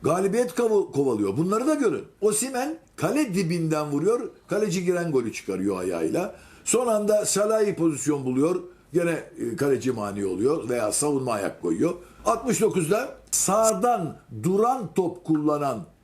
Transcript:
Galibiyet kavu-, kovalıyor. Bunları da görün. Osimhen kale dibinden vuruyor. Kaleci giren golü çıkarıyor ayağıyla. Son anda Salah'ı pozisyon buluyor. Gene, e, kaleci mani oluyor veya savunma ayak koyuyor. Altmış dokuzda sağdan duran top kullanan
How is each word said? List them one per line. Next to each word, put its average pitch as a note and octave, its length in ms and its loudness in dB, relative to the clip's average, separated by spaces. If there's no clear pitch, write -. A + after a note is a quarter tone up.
Galibiyet G3 520 0
kavu-, A3 380 2
kovalıyor. A2 440 0
Bunları G3+ 300 0
da D#4 80 4
görün. G#3+ 300 0
Osimhen B3+ 580 -2
kale A#3 380 0
dibinden D#3+ 560 0
vuruyor. G#3 400 0
Kaleci F#3+ 360 -2
giren F3 280 0
golü A#2+ 200 0
çıkarıyor F#2+ 480 -4
ayağıyla. F#2 560 -2
Son A#3+ 220 0
anda G#3 400 2
Salah'ı G#3+ 480 2
pozisyon D3 500 0
buluyor. C#3 380 2
Gene, E3 320 0
e, A#2 180 -4
kaleci C3 360 2
mani G2+ 340 -4
oluyor A2+ 420 0
veya A#2 240 0
savunma C3+ 400 0
ayak G2+ 300 -4
koyuyor. G#2+ 320 0
Altmış A3+ 340 0
dokuzda G3+ 560 0
sağdan G#3 840 2
duran G#3 520 0
top - 300 -2
kullanan D3 600 0